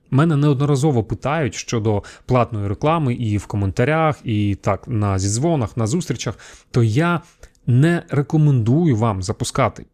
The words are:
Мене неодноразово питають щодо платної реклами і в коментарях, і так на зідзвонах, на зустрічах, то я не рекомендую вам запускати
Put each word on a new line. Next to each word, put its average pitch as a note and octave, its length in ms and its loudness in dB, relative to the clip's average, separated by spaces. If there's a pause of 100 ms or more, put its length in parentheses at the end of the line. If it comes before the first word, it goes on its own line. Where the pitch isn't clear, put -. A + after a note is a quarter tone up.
(120)
Мене D3+ 240 4
неодноразово C#3+ 680 2
питають C3+ 520 -4
щодо G#2+ 480 -2 (220)
платної A2+ 420 0
реклами C#3+ 460 -2
і G#2+ 240 -2
в F#2+ 80 -6
коментарях, C3 800 0
і G#2 380 0
так - 260 -4
на G#2 320 -2
зідзвонах, A#2+ 580 -2
на A2+ 100 0
зустрічах, C#3 520 -6 (320)
то A#2+ 120 2
я E3 380 0 (460)
не D#3 420 2
рекомендую C#3+ 840 2
вам G#2 280 0
запускати G#2+ 720 -4